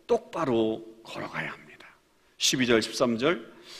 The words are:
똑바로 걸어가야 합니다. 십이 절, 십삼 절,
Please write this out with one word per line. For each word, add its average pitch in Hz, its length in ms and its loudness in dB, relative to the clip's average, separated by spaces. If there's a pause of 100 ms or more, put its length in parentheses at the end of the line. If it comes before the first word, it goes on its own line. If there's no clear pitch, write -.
똑바로 127 760 0 (180)
걸어가야 - 480 -10
합니다. - 380 -20 (500)
십이 127 300 2
절, 117 140 6
십삼 120 360 0
절, 160 360 -2 (260)